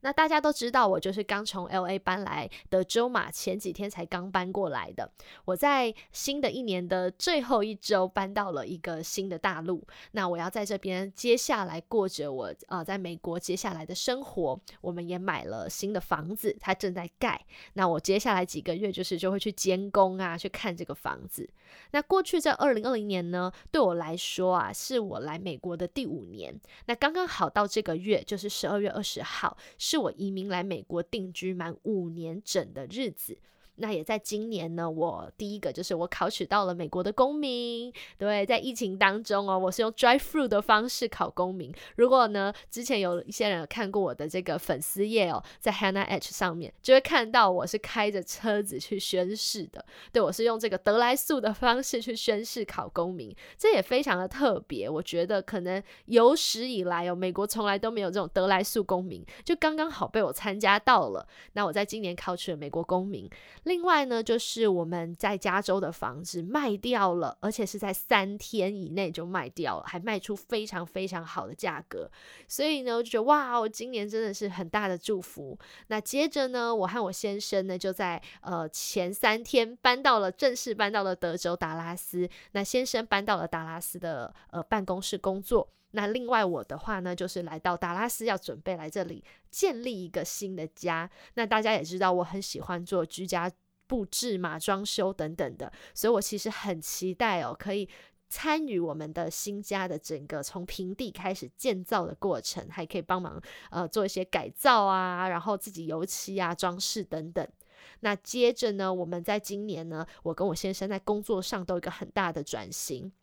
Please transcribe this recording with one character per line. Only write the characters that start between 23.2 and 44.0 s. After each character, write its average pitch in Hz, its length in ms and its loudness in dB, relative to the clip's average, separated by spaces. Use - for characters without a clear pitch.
呢， 180 200 0
对 320 80 4
我 185 140 6
来 165 200 -2
说 185 400 0
啊， 131 160 2
是 247 300 -2
我 196 200 -6
来 151 180 -6
美 180 180 -6
国 175 180 -6
的 170 140 -4
第 269 180 -4
五 110 200 -8
年。 85 340 -12
那 240 100 -2
刚 277 160 4
刚 359 160 0
好 175 220 0
到 208 180 2
这 220 140 0
个 165 160 -2
月， 190 260 2
就 - 140 -6
是 190 140 -6
十 - 180 -4
二 202 100 2
月 202 120 0
二 - 120 -4
十 - 200 -6
号， - 340 -4
是 - 200 0
我 214 140 2
移 196 180 -4
民 190 180 -4
来 180 140 0
美 190 200 -4
国 170 200 -2
定 185 300 -6
居 185 220 -4
满 170 280 -6
五 190 280 -2
年 165 340 -8
整 - 280 -2
的 135 140 -10
日 220 240 -4
子。 - 280 -12
那 214 160 -4
也 160 120 -4
在 220 120 -2
今 214 340 -4
年 165 260 -4
呢， 170 120 -2
我 156 480 -2
第 208 160 -6
一 208 60 -8
个 160 140 -4
就 175 100 -6
是 180 140 -2
我 175 100 0
考 - 240 0
取 - 160 -4
到 202 180 4
了 180 80 0
美 170 160 -4
国 180 140 -2
的 196 100 0
公 269 220 4
民。 240 580 -4
对， 202 300 2
在 233 100 4
疫 254 160 -2
情 202 240 -4
当 196 240 6
中 202 300 0
哦， 190 80 4
我 185 100 2
是 190 140 0
用 220 80 2
drive 247 300 8
through 294 260 0
的 208 160 4
方 220 260 6
式 240 200 -2
考 170 200 -2
公 180 240 0
民。 170 220 -8
如 240 120 8
果 247 200 8
呢， 208 260 0
之 240 140 -8
前 247 160 2
有 175 220 2
一 - 100 -12
些 214 160 0
人 185 100 0
有 156 80 -6
看 208 240 -4
过 208 100 2